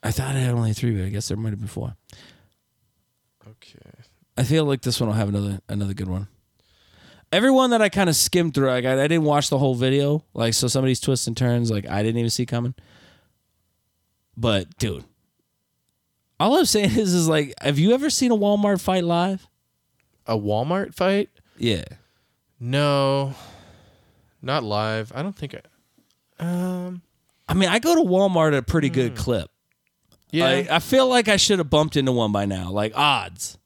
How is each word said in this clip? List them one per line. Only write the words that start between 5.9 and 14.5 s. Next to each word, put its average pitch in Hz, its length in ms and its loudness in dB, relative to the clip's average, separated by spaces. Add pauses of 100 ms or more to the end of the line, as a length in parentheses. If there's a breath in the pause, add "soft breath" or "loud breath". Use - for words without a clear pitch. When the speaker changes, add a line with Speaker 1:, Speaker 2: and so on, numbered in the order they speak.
Speaker 1:
good 98 140 -8
one. 95 200 -6 (1040 soft breath)
Everyone 262 380 4
that 233 120 4
I 208 60 4
kinda 185 260 2
skimmed 170 400 0
through, 135 140 2
like, 123 160 0
I, 131 100 2
I 139 140 2
didn't 165 160 2
watch 147 260 2
the 139 80 0
whole 131 160 2
video. 139 500 0 (100)
Like, 117 200 0
so 127 140 0
some 131 160 0
of - 40 4
these 127 120 0
twists 131 260 -2
and 117 100 -6
turns, 120 340 0
like, 104 180 -4
I 101 140 -2
didn't 113 160 0
even 117 120 0
see 123 160 -2
coming. 120 280 -4 (1600 soft breath)
But, 104 420 -2